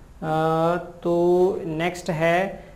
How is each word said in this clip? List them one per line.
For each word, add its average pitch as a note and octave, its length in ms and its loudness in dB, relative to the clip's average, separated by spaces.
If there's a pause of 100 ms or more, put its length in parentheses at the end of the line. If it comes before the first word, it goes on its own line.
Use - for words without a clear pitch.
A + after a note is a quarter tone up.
(240)
अ, D#3+ 520 0
तो F3 920 0
next E3+ 440 -4
है, E3+ 540 0 (120)